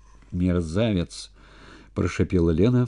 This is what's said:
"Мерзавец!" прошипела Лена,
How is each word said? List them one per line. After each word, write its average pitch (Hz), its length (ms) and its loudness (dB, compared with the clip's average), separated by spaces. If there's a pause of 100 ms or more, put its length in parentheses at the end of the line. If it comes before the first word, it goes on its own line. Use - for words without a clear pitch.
(320)
"Мерзавец!" 90 960 -2 (680)
прошипела 90 560 0
Лена, 120 360 2